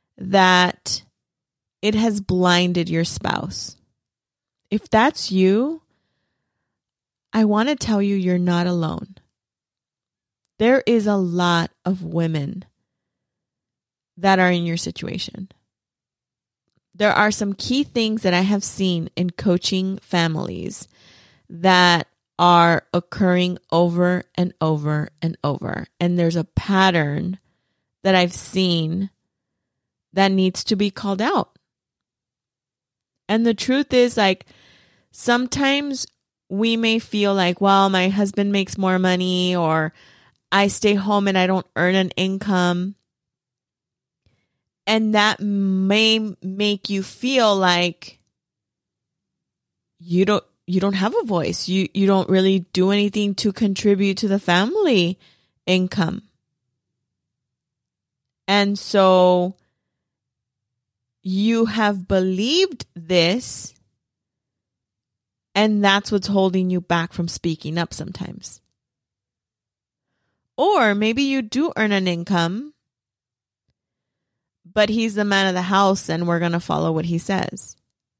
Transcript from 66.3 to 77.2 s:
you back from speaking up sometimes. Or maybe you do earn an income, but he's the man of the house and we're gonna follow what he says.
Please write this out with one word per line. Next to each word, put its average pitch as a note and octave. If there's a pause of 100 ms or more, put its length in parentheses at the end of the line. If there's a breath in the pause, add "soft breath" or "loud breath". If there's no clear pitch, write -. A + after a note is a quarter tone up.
you F3+
back E3+
from E3+
speaking D#3+
up E3+
sometimes. - (2000)
Or C#4+
maybe A3
you C4+
do C4
earn G#3+
an F#3+
income, F3+ (1900)
but G#3
he's A3
the G#3
man G3
of F#3
the F3+
house G3
and E3
we're E3+
gonna E3+
follow D#3+
what D#3+
he E3+
says. - (440)